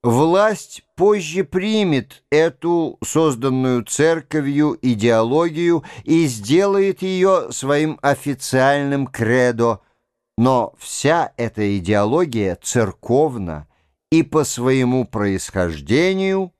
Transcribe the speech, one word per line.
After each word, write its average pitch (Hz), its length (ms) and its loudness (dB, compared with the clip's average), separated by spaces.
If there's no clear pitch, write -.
Власть 165 840 0
позже 185 480 0
примет 185 880 -2
эту 165 720 0
созданную 131 800 0
церковью 151 960 0
идеологию 131 1000 0
и 165 200 4
сделает 185 760 0
её 185 500 2
своим 147 500 -2
официальным 139 1040 0
кредо. 117 760 0
Но 120 420 2
вся - 560 -2
эта 107 420 -2
идеология 104 840 0
церковна 110 1040 -2
и 160 140 4
по 156 220 0
своему 127 580 0
происхождению 110 1600 -2